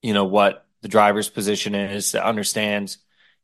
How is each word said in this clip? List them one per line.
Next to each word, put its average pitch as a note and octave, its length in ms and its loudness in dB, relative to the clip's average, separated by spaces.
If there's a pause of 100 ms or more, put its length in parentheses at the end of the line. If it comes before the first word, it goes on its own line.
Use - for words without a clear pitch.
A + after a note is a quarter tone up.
you A2 140 -2
know, G2+ 100 2
what G2 400 2 (160)
the A2 60 -12
driver's G#2 420 4
position G#2 460 -4
is, G2+ 360 -4
that - 120 -2
understands, G#2+ 720 -4 (460)